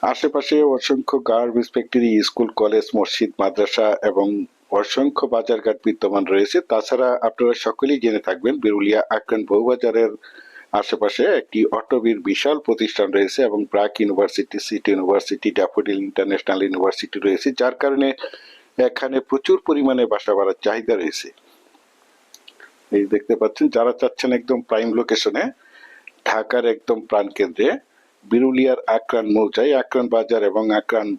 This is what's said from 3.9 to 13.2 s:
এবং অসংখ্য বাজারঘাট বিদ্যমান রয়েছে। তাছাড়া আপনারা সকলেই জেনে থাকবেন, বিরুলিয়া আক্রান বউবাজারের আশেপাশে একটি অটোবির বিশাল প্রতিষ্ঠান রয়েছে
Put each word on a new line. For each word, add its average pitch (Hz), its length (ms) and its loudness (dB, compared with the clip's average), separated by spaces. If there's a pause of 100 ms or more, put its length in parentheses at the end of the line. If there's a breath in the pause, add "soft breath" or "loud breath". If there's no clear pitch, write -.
এবং 98 180 0 (440)
অসংখ্য 135 560 0
বাজারঘাট 113 560 0
বিদ্যমান 101 420 0
রয়েছে। 98 320 2 (120)
তাছাড়া 123 400 0 (140)
আপনারা 120 300 0 (120)
সকলেই 135 380 0
জেনে 110 240 0
থাকবেন, 92 260 -2 (100)
বিরুলিয়া 104 380 2 (160)
আক্রান 110 320 -4
বউবাজারের 113 600 2 (640 loud breath)
আশেপাশে 104 500 0 (160)
একটি - 200 -6 (120)
অটোবির 113 560 0
বিশাল 139 380 0
প্রতিষ্ঠান 110 500 -2
রয়েছে 98 320 0